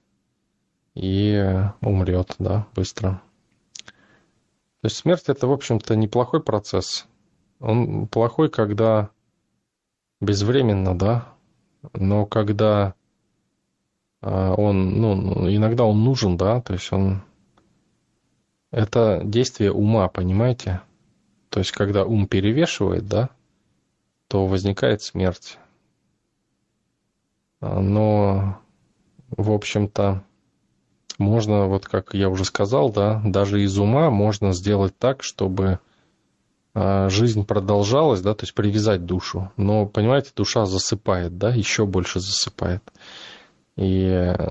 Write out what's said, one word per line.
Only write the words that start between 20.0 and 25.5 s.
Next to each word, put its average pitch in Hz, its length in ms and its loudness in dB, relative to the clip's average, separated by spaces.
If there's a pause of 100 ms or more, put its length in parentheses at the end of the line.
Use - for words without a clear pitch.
понимаете? 95 760 -2 (680)
То 107 100 -2
есть - 120 -4
когда 101 320 0
ум 104 220 0
перевешивает, 98 800 0
да, 104 240 -2 (1000)
то 98 180 0
возникает 101 560 0
смерть. - 560 -4 (2000)